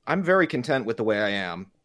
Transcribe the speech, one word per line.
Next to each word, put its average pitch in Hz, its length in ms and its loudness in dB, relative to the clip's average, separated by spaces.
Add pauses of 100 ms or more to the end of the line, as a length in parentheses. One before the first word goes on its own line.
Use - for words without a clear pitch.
I'm 165 160 0
very 180 240 4
content 131 380 -2
with 113 140 -4
the 117 60 -2
way 107 140 2
I 104 120 0
am. 92 400 -6 (140)